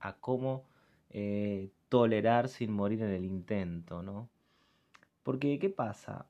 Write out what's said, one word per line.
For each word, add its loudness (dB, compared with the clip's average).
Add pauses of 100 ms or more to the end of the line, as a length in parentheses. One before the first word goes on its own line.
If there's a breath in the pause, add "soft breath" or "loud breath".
a -8
cómo, -4 (460 soft breath)
eh, -4 (200)
tolerar 6
sin -4
morir 0
en 0
el -2
intento, -4
¿no? -10 (920 soft breath)
Porque, 0
¿qué 2
pasa? -6